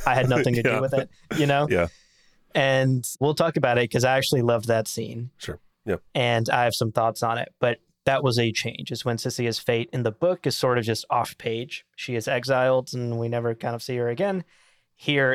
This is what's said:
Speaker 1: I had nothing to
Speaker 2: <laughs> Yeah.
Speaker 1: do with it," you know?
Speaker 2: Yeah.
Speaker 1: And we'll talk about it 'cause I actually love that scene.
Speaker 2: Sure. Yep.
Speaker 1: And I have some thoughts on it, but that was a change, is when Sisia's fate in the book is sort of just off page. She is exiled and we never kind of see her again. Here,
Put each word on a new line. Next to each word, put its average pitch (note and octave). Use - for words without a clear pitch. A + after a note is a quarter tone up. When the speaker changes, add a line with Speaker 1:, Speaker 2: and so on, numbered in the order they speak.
Speaker 1:
I C3
had B2+
nothing B2+
to A#2+
Speaker 2:
<laughs> -
Yeah. A#2
Speaker 1:
do A2
with C3+
it," C3+
you D3+
know? C#3+
Speaker 2:
Yeah. F2
Speaker 1:
And C3
we'll D3
talk E3
about C3+
it A#2+
'cause B2
I C3
actually C3+
love A#2
that A2+
scene. A#2+
Speaker 2:
Sure. -
Yep. F2+
Speaker 1:
And A#2+
I B2
have A#2
some A2+
thoughts A2+
on A#2
it, B2+
but B2
that C3+
was B2
a A#2
change, -
is A#2
when A#2
Sisia's A#2+
fate A#2+
in B2+
the A2+
book F3
is C3
sort B2
of A#2
just A2
off -
page. A#2+
She -
is A2+
exiled B2+
and A#2+
we A#2
never A#2
kind A#2+
of A2+
see B2+
her A#2+
again. F#3
Here, C#3